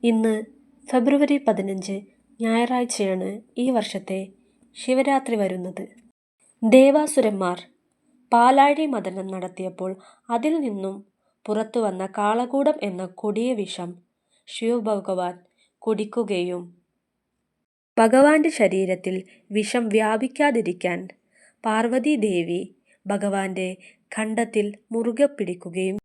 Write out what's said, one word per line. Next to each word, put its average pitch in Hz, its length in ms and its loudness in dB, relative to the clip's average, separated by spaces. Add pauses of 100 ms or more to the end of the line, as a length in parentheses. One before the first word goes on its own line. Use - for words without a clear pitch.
ഇന്ന് 226 280 2 (560)
ഫെബ്രുവരി 277 500 2
പതിനഞ്ച്, 196 580 -2 (460)
ഞായറാഴ്ചയാണ് 226 880 0 (300)
ഈ 247 120 0
വർഷത്തെ 202 480 -4 (580)
ശിവരാത്രി 262 600 0
വരുന്നത്. 185 480 -4 (800)
ദേവാസുരന്മാർ 226 960 6 (760)
പാലാഴി 277 540 6
മദനം 190 420 -6
നടത്തിയപ്പോൾ 185 640 -8 (380)
അതിൽ 240 300 0
നിന്നും 202 360 -6 (500)
പുറത്തു 214 340 -2
വന്ന 190 260 -2 (120)
കാളകൂടം 247 640 0
എന്ന 185 240 -6
കൊടിയ 214 480 -4
വിഷം 190 380 -8 (560)
ശിവഭഗവാൻ 202 880 -4 (460)
കുടിക്കുകയും 208 840 -4 (1300)
ഭഗവാന്റെ 294 640 6
ശരീരത്തിൽ 185 580 0 (340)
വിഷം 214 380 -2
വ്യാപിക്കാതിരിക്കാൻ 220 1120 0 (640)
പാർവതി 233 520 0
ദേവി 180 460 -2 (440)
ഭഗവാന്റെ 196 640 -4 (480)
ഖണ്ഡത്തിൽ 220 500 -2 (240)
മുറുകെ 233 460 0
പിടിക്കുകയും 185 680 -6